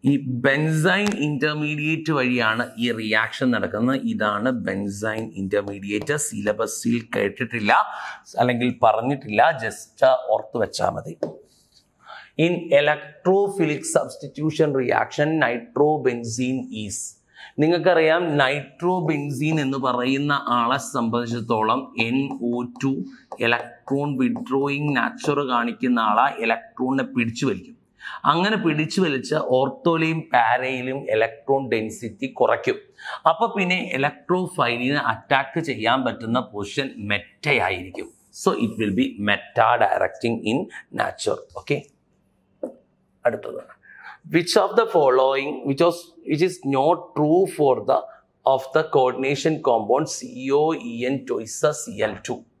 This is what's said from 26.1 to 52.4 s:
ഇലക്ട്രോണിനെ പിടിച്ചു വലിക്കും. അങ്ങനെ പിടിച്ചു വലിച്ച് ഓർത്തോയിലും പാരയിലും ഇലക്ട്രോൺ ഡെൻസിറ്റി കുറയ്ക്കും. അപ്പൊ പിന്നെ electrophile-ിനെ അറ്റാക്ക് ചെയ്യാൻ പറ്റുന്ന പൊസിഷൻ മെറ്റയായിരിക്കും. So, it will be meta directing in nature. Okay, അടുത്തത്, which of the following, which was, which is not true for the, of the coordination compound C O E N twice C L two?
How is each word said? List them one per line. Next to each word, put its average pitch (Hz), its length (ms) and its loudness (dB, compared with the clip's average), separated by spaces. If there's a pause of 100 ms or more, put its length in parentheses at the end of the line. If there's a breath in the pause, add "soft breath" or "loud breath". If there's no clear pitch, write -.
ഇലക്ട്രോണിനെ 127 680 -2
പിടിച്ചു 117 380 -2
വലിക്കും. 92 260 -8 (540 loud breath)
അങ്ങനെ 190 340 2
പിടിച്ചു 156 400 0
വലിച്ച് 143 320 -2 (220)
ഓർത്തോയിലും 160 600 0 (140)
പാരയിലും 127 680 2 (160)
ഇലക്ട്രോൺ 123 460 2 (140)
ഡെൻസിറ്റി 110 540 -6 (120)
കുറയ്ക്കും. 113 360 2 (540 loud breath)
അപ്പൊ 208 240 0
പിന്നെ 180 240 0 (200)
electrophile-ിനെ 139 1040 -2 (120)
അറ്റാക്ക് 135 480 -2 (100)
ചെയ്യാൻ 113 360 2
പറ്റുന്ന 113 320 -2 (140)
പൊസിഷൻ 104 360 -6 (220)
മെറ്റയായിരിക്കും. 101 960 -2 (320)
So, - 80 4 (160)
it 110 160 -4
will 101 200 0
be 135 60 2 (220)
meta 110 420 2 (140)
directing 92 520 0 (140)
in 135 80 2 (420 loud breath)
nature. - 400 -4 (200)
Okay, - 200 -4 (1500)
അടുത്തത്, - 320 -6 (760 loud breath)
which 170 280 2
of 190 160 2
the 226 160 4
following, 135 560 4 (180)
which 139 180 0
was, 175 120 2 (320)
which 151 180 2
is 180 80 -4 (220)
not 156 200 4 (200)
true 156 240 4 (160)
for 139 160 4 (160)
the, - 80 4 (560 loud breath)
of 131 80 0 (140)
the 156 80 4 (120)
coordination 135 580 2 (140)
compound 120 480 2
C 127 340 -10 (120)
O - 20 4 (280)
E - 20 -10 (180)
N 139 60 -2 (100)
twice 113 320 -6 (240)
C 101 180 -8 (100)
L 98 40 -10 (120)
two? 120 100 -6 (220)